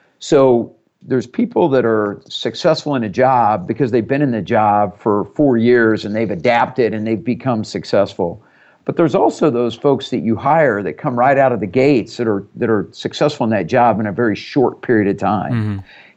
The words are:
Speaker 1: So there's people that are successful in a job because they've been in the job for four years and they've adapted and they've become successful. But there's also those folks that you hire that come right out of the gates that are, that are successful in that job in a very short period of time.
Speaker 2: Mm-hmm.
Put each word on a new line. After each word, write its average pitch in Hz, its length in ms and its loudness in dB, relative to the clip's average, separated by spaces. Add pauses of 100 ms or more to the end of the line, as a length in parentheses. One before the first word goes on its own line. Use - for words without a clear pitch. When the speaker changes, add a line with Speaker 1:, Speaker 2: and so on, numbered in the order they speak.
(180)
Speaker 1:
So 131 560 2 (280)
there's 131 240 -4
people 226 420 -2
that 131 160 2
are 107 440 -2
successful 151 680 -2
in 123 80 -2
a 107 60 -4
job 113 580 2
because 117 240 -2
they've 110 160 0
been 139 160 -2
in 139 80 0
the 110 120 -2
job 104 540 2
for 104 280 0 (100)
four 139 220 2
years 113 480 4
and 104 100 -6
they've 110 160 -2
adapted 117 640 0
and 107 120 -6
they've 113 180 -4
become 117 400 -2
successful. 95 800 -2 (420)
But - 120 -6
there's 165 180 2
also 190 360 2
those 117 240 -2
folks - 360 -2
that 110 100 -2
you 107 160 -2
hire 139 460 0
that - 120 -6
come 127 240 -6
right 135 200 2
out 131 140 4
of 107 80 -4
the 104 60 -4
gates 131 500 0
that 117 120 -2
are, 98 160 -2 (120)
that 113 140 -2
are 101 220 0
successful - 520 -2
in 110 60 0
that 98 160 0
job 120 340 2
in 107 60 -4
a 101 60 -4
very 107 240 -2
short - 460 -2
period 107 260 2
of 98 100 -2
time. 104 340 -2
Speaker 2:
Mm-hmm. 107 260 -4 (380)